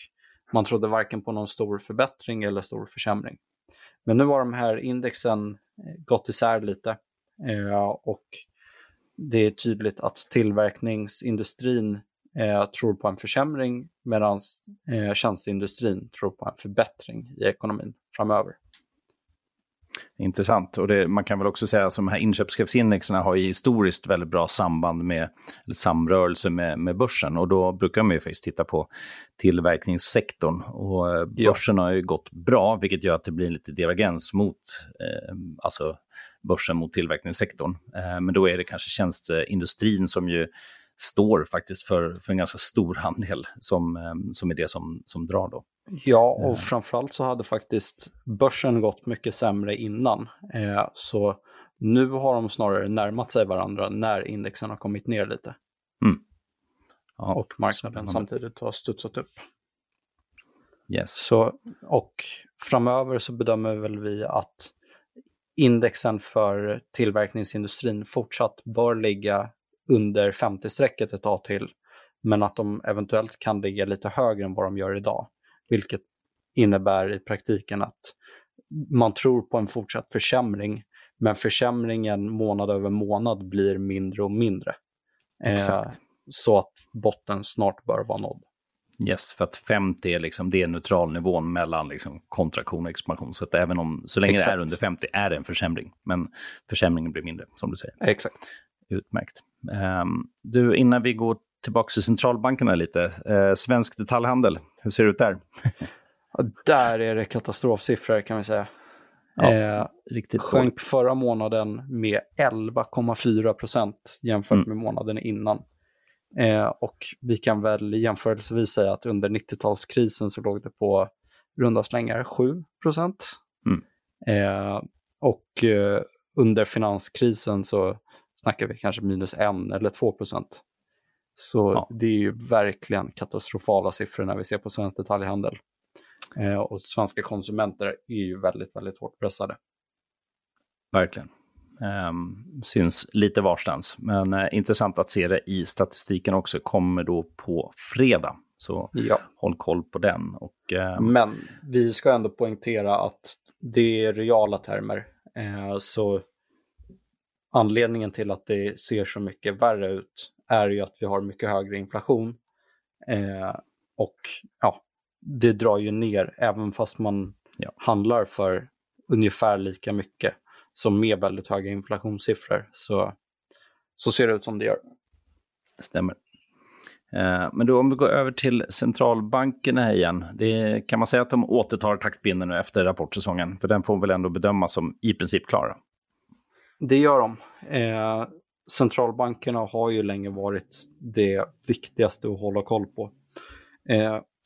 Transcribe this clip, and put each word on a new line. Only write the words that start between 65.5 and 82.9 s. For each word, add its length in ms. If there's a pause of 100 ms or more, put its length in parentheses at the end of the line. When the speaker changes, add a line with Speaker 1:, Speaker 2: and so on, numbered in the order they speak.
Speaker 1:
indexen 640
för 640 (100)
tillverkningsindustrin 1120
fortsatt 600
bör 300
ligga 540 (400)
under 420
femtio-strecket 840
ett 100
tag 200
till, 260 (540)
men 200
att 120
de 280
eventuellt 560
kan 220
ligga 240
lite 240
högre 360
än 80
vad 120
de 120
gör 200
idag, 300 (420)
vilket 320 (540)
innebär 580
i 60
praktiken 640
att 180 (920)
man 220
tror 280
på 160
en 100
fortsatt 440
försämring, 720 (340)
men 180
försämringen 960
månad 380
över 200
månad 600